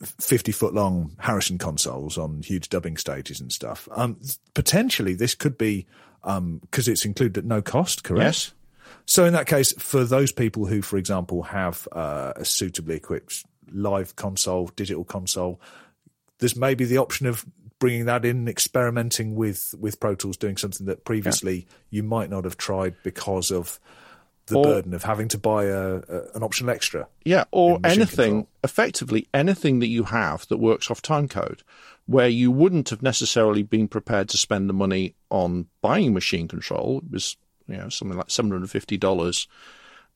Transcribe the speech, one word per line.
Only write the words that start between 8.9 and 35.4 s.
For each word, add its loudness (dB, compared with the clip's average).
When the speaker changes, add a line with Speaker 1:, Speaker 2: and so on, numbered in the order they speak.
Speaker 1:
So 8
in 6
that 2
case, 4
for 2
those 4
people 0
who, 0
for -2
example, -2
have, -4
uh, -6
a -10
suitably -4
equipped -8
live -2
console, -2
digital -4
console, -4
there's 0
maybe 2
the 2
option 0
of -2
bringing 2
that 0
in, 0
experimenting 0
with, -2
with -6
Pro 0
Tools, -6
doing -4
something -6
that -6
previously 0
Speaker 2:
Yeah. -12
Speaker 1:
you -2
might -2
not -4
have -6
tried -4
because -4
of -4
the 2
Speaker 2:
Or 6
Speaker 1:
burden 2
of -6
having -2
to -2
buy 2
a, 0
a, -8
an -4
optional -2
extra -4
Speaker 2:
Yeah, 4
or 6
Speaker 1:
in -4
Machine 4
Speaker 2:
anything, 4
Speaker 1:
Control. 0
Speaker 2:
effectively 0
anything 2
that 2
you 2
have -2
that 0
works 2
off -8
timecode, -2
where 6
you 4
wouldn't 4
have -6
necessarily 4
been 2
prepared -2
to -2
spend 0
the 0
money 0
on 0